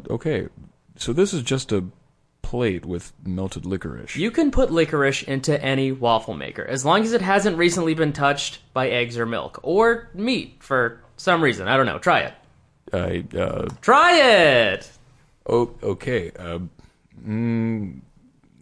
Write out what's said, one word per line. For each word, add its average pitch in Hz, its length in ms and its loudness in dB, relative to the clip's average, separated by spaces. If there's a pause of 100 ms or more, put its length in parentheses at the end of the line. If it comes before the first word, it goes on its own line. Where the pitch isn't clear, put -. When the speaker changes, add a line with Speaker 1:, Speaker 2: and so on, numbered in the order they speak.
(100)
Speaker 1:
okay. 120 380 -4 (480)
So - 180 -6
this 190 180 2
is 156 100 -2
just 135 300 -4
a 95 120 0 (580)
plate 110 420 -2
with 87 300 -8 (100)
melted 95 400 -6
licorice. 82 500 -8
Speaker 2:
You 190 160 -2
can 302 200 0
put 262 200 2
licorice 156 520 0
into 139 400 -2
any 135 300 0
waffle 117 420 0
maker, 69 300 -10
as 131 200 -4
long 185 180 4
as 226 120 0
it 214 80 0
hasn't 196 340 2
recently 170 380 2
been 156 180 0
touched 143 460 -2 (160)
by 131 160 0
eggs 120 260 -2
or 117 80 -2
milk, 110 380 -6
or 226 500 2
meat, 214 480 -4
for 120 400 -2 (160)
some 175 260 0
reason. 98 240 0
I 127 120 2
don't 131 80 4
know. 80 120 -4
Try 151 220 2
it. 65 140 -6 (580)
Speaker 1:
I, 90 320 -2 (120)
uh - 320 -2 (120)
Speaker 2:
Try 320 400 6
it! 151 720 4 (560)
Speaker 1:
Oh, 117 360 0
okay. 101 540 -4
Uh, 87 240 -8 (640)
mm, 113 760 -4 (600)